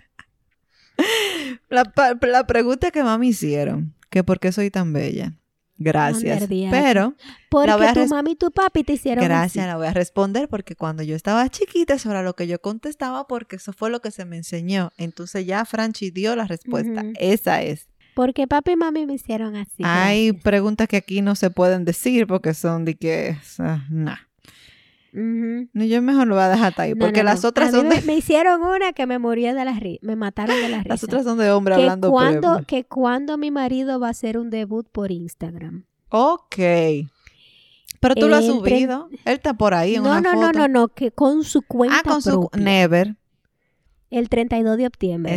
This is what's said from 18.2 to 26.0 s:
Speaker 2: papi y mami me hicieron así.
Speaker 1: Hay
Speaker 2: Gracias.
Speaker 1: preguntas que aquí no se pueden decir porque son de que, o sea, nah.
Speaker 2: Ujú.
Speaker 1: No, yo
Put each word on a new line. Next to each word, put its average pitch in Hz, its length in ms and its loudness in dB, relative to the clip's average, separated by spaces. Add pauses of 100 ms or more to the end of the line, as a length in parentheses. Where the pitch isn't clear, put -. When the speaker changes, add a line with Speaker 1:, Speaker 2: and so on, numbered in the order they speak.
Speaker 2:
papi 294 240 0
y 349 40 2
mami 320 300 -2
me 277 80 -6
hicieron 220 400 -8
así. 202 300 -8
Speaker 1:
Hay 196 420 2
Speaker 2:
Gracias. 196 160 0
Speaker 1:
preguntas 214 460 2
que - 80 0
aquí 196 260 -2
no 202 140 0
se 190 140 0
pueden 180 340 2
decir 226 420 0
porque 185 280 -2
son 165 300 -4
de 160 120 -4
que, 160 440 -4
o - 40 -20
sea, 160 440 -6
nah. 156 280 -4 (960)
Speaker 2:
Ujú. 226 640 -6
Speaker 1:
No, 214 120 -2
yo 226 180 2